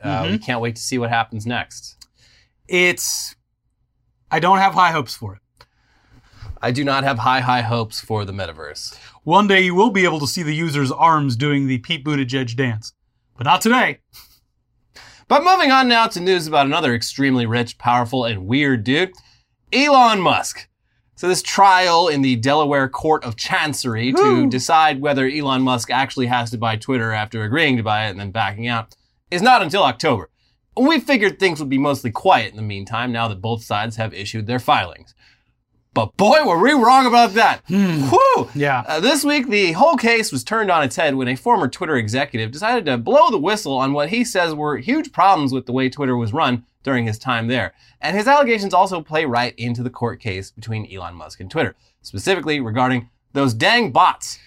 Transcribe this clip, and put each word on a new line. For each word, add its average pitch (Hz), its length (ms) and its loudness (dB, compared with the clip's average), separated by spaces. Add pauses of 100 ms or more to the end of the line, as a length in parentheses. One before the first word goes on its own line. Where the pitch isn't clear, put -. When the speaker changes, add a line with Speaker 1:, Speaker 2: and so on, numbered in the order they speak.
Speaker 1:
Uh, 95 220 -4
we 165 100 -4
Speaker 2:
Mm-hmm. 214 100 -6
Speaker 1:
can't 123 160 -4
wait 117 160 -4
to - 60 -14
see 131 160 -4
what 117 120 -4
happens 113 360 -4
next. - 580 -10 (640)
Speaker 2:
It's, - 680 -2 (960)
I 160 100 0
don't 185 180 4
have 190 160 2
high 175 180 4
hopes 151 220 -4
for 101 200 -14
it. - 320 -20 (960)
Speaker 1:
I 120 100 -2
do 139 120 -4
not 135 200 -2
have 135 160 0
high, 127 200 2
high 123 220 0
hopes 113 380 -4
for 107 240 -4
the 98 80 -10
metaverse. 80 640 -12 (280)
Speaker 2:
One 196 240 4
day 190 140 6
you 180 120 0
will 214 160 4
be 190 140 2
able 160 160 2
to 143 60 -4
see 180 160 -4
the 151 120 -4
user's 147 380 -2
arms 151 420 2
doing 139 320 0
the 131 120 -2
Pete 143 260 -8
Buttigieg 135 500 -4
dance. 120 380 -4 (440)
But 123 100 -8
not 175 160 2
today. 226 360 0 (1300)
Speaker 1:
But 285 180 4
moving 359 260 4
on 262 180 4
now 226 200 4
to 175 120 -8
news 175 260 0
about 147 200 2
another 143 280 0
extremely 127 520 -2
rich, 117 320 -4
powerful, 123 460 0
and 101 220 -6
weird 131 380 0
dude, 165 280 0 (600)
Elon 247 480 4
Musk. - 480 -2 (460)
So 175 140 -4
this 185 140 0
trial 185 680 4
in 143 140 0
the 131 140 2
Delaware 139 520 2
Court 151 360 0
of 117 120 -8
Chancery 131 760 -2
to - 100 4
Speaker 2:
Woo! 123 260 4
Speaker 1:
decide 151 520 2
whether 135 280 0
Elon 135 340 -2
Musk 127 280 -2
actually 127 360 -2
has 120 240 -2
to 120 80 -8
buy 110 180 -2
Twitter 113 360 -4
after 107 300 -6
agreeing 131 340 0
to 117 60 -2
buy 107 240 -2
it 104 40 -6
and 92 100 -12
then 101 120 -10
backing 107 340 -6
out 120 300 -6 (340)
is 175 120 -4
not 240 200 6
until 175 220 0
October. 123 460 -2 (460)
We 269 220 2
figured 214 400 0
things 170 220 0
would 143 80 -8
be 131 100 0
mostly 139 320 -2
quiet 120 400 2
in 95 60 -20
the 107 60 -10
meantime 107 500 -6
now 117 160 -2
that 95 140 -10
both 113 200 -4
sides 110 340 -6
have 110 180 -6
issued 101 320 -10
their 123 120 -2
filings. 113 560 -4 (800)
But 110 240 -2
boy, 277 300 6
were 170 120 2
we 240 140 4
wrong 262 320 6
about 233 300 4
that. 202 320 2
Speaker 2:
Hmm. 175 420 0
Speaker 1:
Whew! 508 460 4
Speaker 2:
Yeah. 143 320 0
Speaker 1:
Uh, 156 140 -2
this 277 240 0
week, 294 240 0
the 202 240 0
whole 285 240 4
case 226 360 0
was 131 120 -4
turned 214 260 -2
on 156 140 2
its 127 120 -4
head 151 200 0
when 131 120 -4
a 127 80 -2
former 196 320 0
Twitter 160 280 -4
executive 113 560 -4
decided 202 340 -2
to 131 100 0
blow 254 320 4
the 226 100 0
whistle 156 380 -2
on 135 160 0
what 147 160 -2
he 233 160 -2
says 175 300 -2
were 147 240 -4
huge 262 340 -4
problems 160 400 2
with 131 140 -6
the 123 60 -8
way 131 180 0
Twitter 127 260 -4
was 113 160 -4
run 127 320 -2 (180)
during 123 240 -2
his 110 120 -6
time 117 280 -4
there. 117 260 -4 (280)
And 160 160 -4
his 214 120 -2
allegations 233 460 2
also 180 260 2
play 156 240 -2
right 120 340 -2
into 120 240 -6
the 123 80 -6
court 110 300 -6
case 95 300 -8
between 107 420 -10
Elon 87 220 -12
Musk 80 260 -18
and 98 100 -14
Twitter, 135 240 -2 (280)
specifically 151 580 -2
regarding 123 480 0 (240)
those 135 220 0
dang 190 380 2
bots. 160 540 0